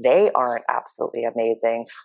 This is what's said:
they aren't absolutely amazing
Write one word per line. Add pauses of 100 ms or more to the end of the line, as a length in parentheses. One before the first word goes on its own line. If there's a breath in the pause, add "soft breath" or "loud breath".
they
aren't
absolutely
amazing (200 loud breath)